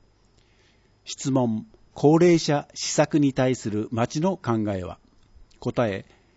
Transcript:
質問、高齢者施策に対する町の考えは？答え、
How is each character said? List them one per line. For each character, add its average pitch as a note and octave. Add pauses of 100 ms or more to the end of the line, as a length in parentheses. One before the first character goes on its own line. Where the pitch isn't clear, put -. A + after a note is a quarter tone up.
(1040)
質 -
問、 A#2+ (260)
高 D#3
齢 F3
者 D3
施 -
策 D#3
に C#3
対 B2+
す A2+
る G#2
町 A#2+
の F#3+
考 A2+ (120)
え F#2+
は？ F2 (600)
答 A#2+
え、 G2 (320)